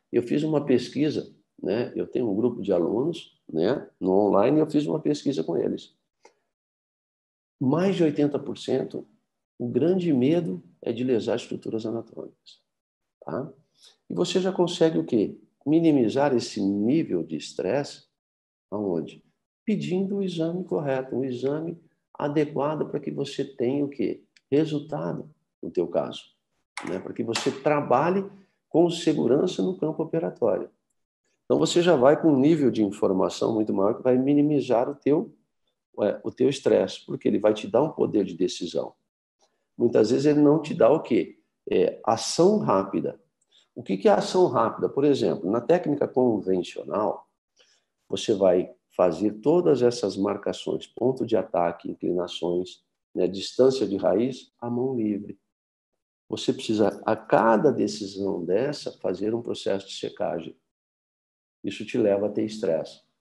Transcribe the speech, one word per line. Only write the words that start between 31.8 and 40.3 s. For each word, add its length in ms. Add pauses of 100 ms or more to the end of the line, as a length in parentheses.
já 140
vai 260
com 60
um 120
nível 300
de 140
informação 720
muito 200
maior 220
que 80
vai 140
minimizar 720
o 60
teu, 380 (680)
é, 220
o 60
teu 200
estresse, 560
porque 220
ele 120
vai 140
te 140
dar 140
um 100
poder 340
de 100
decisão. 580 (840)
Muitas 340
vezes 140
ele 160